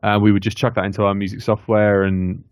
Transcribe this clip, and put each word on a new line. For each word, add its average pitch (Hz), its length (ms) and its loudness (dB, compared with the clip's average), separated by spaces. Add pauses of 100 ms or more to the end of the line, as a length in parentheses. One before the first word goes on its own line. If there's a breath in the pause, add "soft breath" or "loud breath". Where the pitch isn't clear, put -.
Uh, 104 180 2
we 104 100 4
would 101 120 2
just 107 160 -4
chuck 123 160 0
that 101 100 0
into 101 180 -2
our 101 120 2
music 98 260 -6
software 104 600 0
and, 92 500 -4